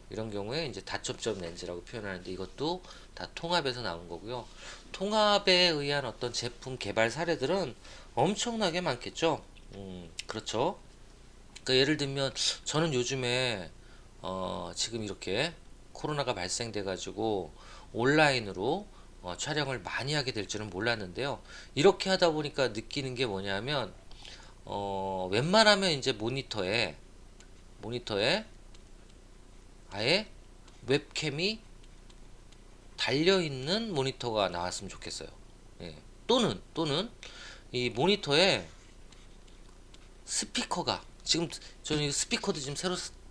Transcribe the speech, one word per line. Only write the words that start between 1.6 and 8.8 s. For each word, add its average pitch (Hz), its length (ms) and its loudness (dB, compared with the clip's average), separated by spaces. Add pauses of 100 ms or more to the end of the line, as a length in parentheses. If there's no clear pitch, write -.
표현하는데 95 500 -8
이것도 135 500 -4 (320)
다 90 200 -8
통합에서 143 480 0
나온 87 260 -4
거고요. 107 380 -8 (460)
통합에 208 600 4 (160)
의한 143 380 2
어떤 120 260 -2
제품 123 460 -4
개발 110 320 4
사례들은 156 640 0 (400)
엄청나게 196 640 2